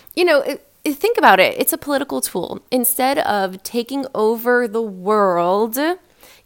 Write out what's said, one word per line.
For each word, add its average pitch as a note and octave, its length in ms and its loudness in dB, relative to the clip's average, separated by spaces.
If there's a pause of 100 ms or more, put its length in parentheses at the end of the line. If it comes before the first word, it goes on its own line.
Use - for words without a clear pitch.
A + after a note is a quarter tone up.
(140)
you E4+ 120 2
know, D4+ 160 4
it, - 260 -8 (160)
it, D4 120 -2
think A#4 220 -2
about A3 220 8
it. C#3 180 2
It's - 140 0
a D#4+ 60 -4
political C4+ 420 -4
tool. - 500 -8
Instead B3+ 500 0
of G3 440 -2
taking B3+ 500 -6
over A#3 540 0
the A3 140 -4
world, G3 960 0 (680)